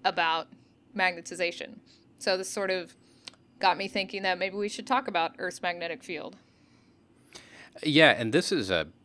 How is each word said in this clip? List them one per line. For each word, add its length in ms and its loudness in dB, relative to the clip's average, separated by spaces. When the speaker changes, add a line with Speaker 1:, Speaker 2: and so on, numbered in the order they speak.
Speaker 1:
about 440 0
magnetization. 840 -4
So 180 0
this 120 -6
sort 220 -4
of 260 -4
got 180 4
me 120 -4
thinking 340 -4
that 160 0
maybe 180 -2
we 120 -2
should 180 -10
talk 220 0
about 300 0
Earth's 240 -6
magnetic 400 -6
field. 340 -10
Speaker 2:
Yeah, 280 8
and 220 2
this 200 2
is 180 -2
a 180 0